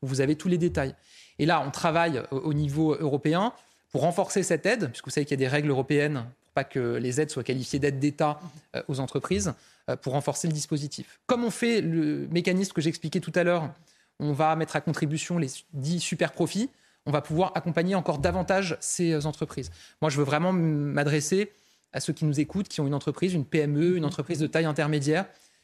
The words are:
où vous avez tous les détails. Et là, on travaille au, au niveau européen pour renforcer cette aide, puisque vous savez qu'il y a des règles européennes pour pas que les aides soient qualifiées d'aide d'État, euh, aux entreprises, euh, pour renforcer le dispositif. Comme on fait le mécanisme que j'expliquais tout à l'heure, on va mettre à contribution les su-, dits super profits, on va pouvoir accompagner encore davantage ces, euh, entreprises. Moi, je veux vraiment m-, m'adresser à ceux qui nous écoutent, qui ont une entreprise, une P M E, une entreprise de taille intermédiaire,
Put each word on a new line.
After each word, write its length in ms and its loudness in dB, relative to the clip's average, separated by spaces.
où 40 -6
vous 140 0
avez 160 4
tous 120 -4
les 100 4
détails. 360 0
Et 80 2
là, 200 4
on 40 -4
travaille 600 2
au, 80 -4
au 160 -2
niveau 400 2
européen 580 0
pour 120 0
renforcer 400 2
cette 240 0
aide, 240 2
puisque 160 -14
vous 40 -10
savez 140 0
qu'il 160 -2
y 0 -
a 40 4
des 40 2
règles 220 2
européennes 540 2
pour 100 -20
pas 100 0
que 320 0
les 240 -2
aides 100 0
soient 140 -6
qualifiées 340 -2
d'aide 200 0
d'État, 420 0
euh, 120 -4
aux 120 -4
entreprises, 540 -2
euh, 60 -2
pour 180 -4
renforcer 340 0
le 40 0
dispositif. 760 -6
Comme 180 2
on 60 0
fait 300 2
le 500 0
mécanisme 420 2
que 80 0
j'expliquais 400 -2
tout 140 -10
à 100 4
l'heure, 260 2
on 120 0
va 240 4
mettre 200 -2
à 40 2
contribution 580 -2
les 100 0
su-, 240 -12
dits 280 -2
super 320 -2
profits, 380 -2
on 40 -2
va 100 2
pouvoir 340 0
accompagner 400 0
encore 240 0
davantage 600 0
ces, 320 0
euh, 140 0
entreprises. 440 -6
Moi, 100 2
je 80 -2
veux 60 4
vraiment 260 2
m-, 80 2
m'adresser 920 0
à 80 -4
ceux 120 -4
qui 120 -2
nous 160 2
écoutent, 280 -2
qui 120 -6
ont 60 0
une 80 0
entreprise, 400 -2
une 100 0
P 140 0
M 180 2
E, 200 4
une 80 0
entreprise 340 -4
de 80 0
taille 180 0
intermédiaire, 640 2